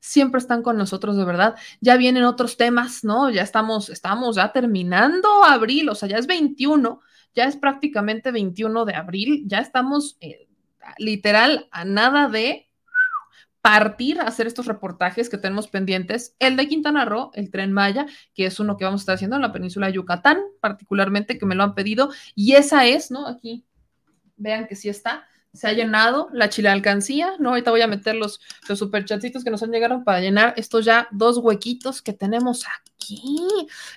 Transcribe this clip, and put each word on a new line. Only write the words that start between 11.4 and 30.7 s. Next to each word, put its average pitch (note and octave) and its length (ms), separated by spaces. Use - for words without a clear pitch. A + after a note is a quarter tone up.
a E3+ 140
nada B3 440
de A3 380
partir G#3+ 580
a D4+ 40
hacer A3+ 220
estos A#3+ 200
reportajes G3 640
que G#3 100
tenemos G3 300
pendientes, F#3+ 720
el C4 180
de D4 120
Quintana D4 360
Roo, A3+ 300
el G3 160
Tren F#3+ 220
Maya, G3+ 340
que F#3+ 120
es F#3+ 120
uno G#3 180
que F#3+ 80
vamos G3 160
a - 20
estar F#3+ 140
haciendo F#3+ 200
en C#4+ 60
la A#3+ 100
península F#3 360
de F#3 60
Yucatán, F#3 440
particularmente, G3+ 800
que G3+ 80
me F#3+ 80
lo F#3+ 80
han G3+ 120
pedido, G#3+ 360
y G#3+ 200
esa C#4+ 320
es, D4 240
¿no? C4+ 160
Aquí, A#3+ 380
vean G#3+ 300
que G3+ 100
sí G3+ 120
está, - 380
se - 140
ha G#3+ 60
llenado A3+ 600
la A#3 160
chile G#3 200
alcancía, G3+ 720
¿no? C4 120
Ahorita A#3+ 220
voy A3+ 100
a A3+ 60
meter G#3 260
los, G#3 260
los G3+ 100
superchatcitos G#3+ 640
que B3 80
nos G#3+ 120
han A3+ 100
llegado A#3 320
para F#3 160
llenar G#3 360
estos A3 280